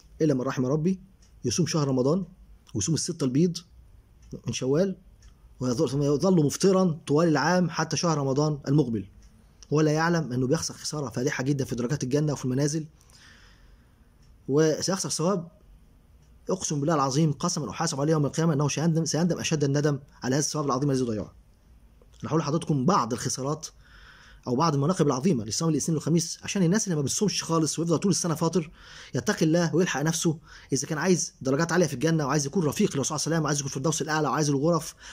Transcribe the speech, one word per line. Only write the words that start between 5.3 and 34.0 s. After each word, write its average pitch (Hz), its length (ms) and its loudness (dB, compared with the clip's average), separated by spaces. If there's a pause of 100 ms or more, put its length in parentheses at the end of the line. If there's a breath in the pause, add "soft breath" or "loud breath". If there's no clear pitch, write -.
ويظل، 127 300 0
ثم 139 120 -2
يظل 147 440 4
مفطرا 185 600 2
طوال 156 200 4
العام 160 420 4
حتى 156 280 -4
شهر 165 200 0
رمضان 143 500 0
المقبل، 123 380 2 (680)
ولا 151 200 2
يعلم 160 420 0
أنه 127 140 0
بيخسر 160 260 -2
خسارة 147 360 -8
فادحة 131 340 -2
جدًا 139 220 0
في 135 100 -6
درجات 120 280 -2
الجنة 143 300 0
وفي 131 120 -6
المنازل، 143 400 -2 (1600 soft breath)
وسيخسر 156 600 0
ثواب. 170 380 -2 (1000)
أقسم 165 300 -4
بالله 156 160 0
العظيم 139 360 2
قسما 151 380 -4
أحاسب 139 320 -4
عليه 151 100 2
يوم 151 140 2
القيامة 160 280 2
أنه 143 160 2
سيندم، 160 360 0
سيندم 160 340 0
أشد 147 240 -2
الندم 143 360 0 (240 soft breath)
على 123 120 0
هذا 147 40 2
الثواب 151 260 -4
العظيم 135 260 0
الذي 131 100 2
ضيعه. 110 340 -4 (880)
أنا 113 80 -6
هقول 156 80 2
لحضراتكم 147 460 -2
بعض 131 280 2
الخسارات 135 540 -6 (800 loud breath)
أو 123 80 0
بعض 156 180 2
المناقب 143 340 2
العظيمة 131 380 0
لصيام 165 240 -2
الاثنين 156 260 0
والخميس، 165 480 0
عشان 196 200 -2
الناس 190 240 2
اللي 175 80 0
ما 147 60 0
بتصومش 143 420 0
خالص 160 360 0
ويفضل 165 180 2
طول 196 140 2
السنة 160 240 0
فاطر 165 360 -2 (440 loud breath)
يتقي 185 300 0
الله 160 300 2
ويلحق 170 260 0
نفسه 165 380 0 (340 loud breath)
إذا 131 140 0
كان 156 100 -4
عايز 170 440 0
درجات 139 300 0
عالية 175 160 4
في 143 60 -6
الجنة 156 320 0
وعايز 139 200 0
يكون 170 180 -2
رفيق 156 300 2
للرسول 139 260 -2
صلى - 60 -4
الله - 0 -
عليه 151 100 0
وسلم 165 80 2
وعايز 143 160 0
يكون 139 120 -6
في - 60 -6
الدوس 151 240 -2